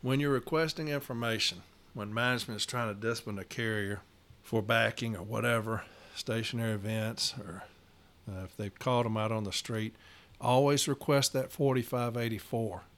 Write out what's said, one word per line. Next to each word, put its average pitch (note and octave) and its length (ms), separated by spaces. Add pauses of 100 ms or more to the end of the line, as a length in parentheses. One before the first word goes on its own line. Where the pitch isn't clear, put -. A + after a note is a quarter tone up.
When C3+ 180
you're C#3+ 100
requesting D#3 580
information, A#2 720 (300)
when G#2 220
management A#2+ 460
is - 60
trying A#2+ 220
to G#2 200
discipline A2+ 300
a F#2+ 60
carrier G#2 560 (420)
for A2 200
backing A2+ 540
or F2+ 60
whatever, A2+ 640 (300)
stationary A2+ 580
events, A2 680
or, G2 260 (640)
uh, F#2 180
if - 120
they've G#2 220
caught B2 260
'em A2 120
out A2 160
on A2 120
the G2 80
street, A2 420 (460)
always C#3 480
request C#3 460
that C3 180
forty-five B2 640
eighty-four. A2+ 680 (140)